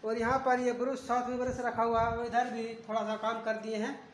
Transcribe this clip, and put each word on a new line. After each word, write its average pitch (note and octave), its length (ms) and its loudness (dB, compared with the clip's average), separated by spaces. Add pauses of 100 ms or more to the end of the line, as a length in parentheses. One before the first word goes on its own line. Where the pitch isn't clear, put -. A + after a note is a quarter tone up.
और A3+ 140 0
यहाँ A3+ 200 2
पर B3+ 220 4
ये B3 120 2
ब्रश, B3+ 260 -2
साथ B3 300 0
में B3 100 -2
ब्रश B3+ 220 -2
रखा A3+ 220 0
हुआ A3+ 180 4
है, A3+ 160 2
और A#3+ 100 -2
इधर A#3+ 240 2
भी A3+ 120 -4 (260)
थोड़ा A3 120 0
सा G#3+ 160 -2
काम A3 260 -2
कर A3 140 0
दिए G#3+ 200 -4
हैं। A#3+ 180 -2 (200)